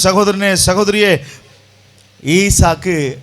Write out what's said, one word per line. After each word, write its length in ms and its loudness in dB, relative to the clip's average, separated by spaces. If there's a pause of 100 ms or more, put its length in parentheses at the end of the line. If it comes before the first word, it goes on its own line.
சகோதரனே, 640 0
சகோதரியே, 560 2 (1040)
ஈசாக்கு 960 0